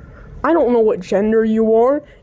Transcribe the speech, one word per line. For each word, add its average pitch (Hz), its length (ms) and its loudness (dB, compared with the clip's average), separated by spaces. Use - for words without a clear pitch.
I 311 80 2
don't 277 200 2
know 233 80 2
what 220 180 0
gender 214 460 0
you 220 280 0
are. 254 300 2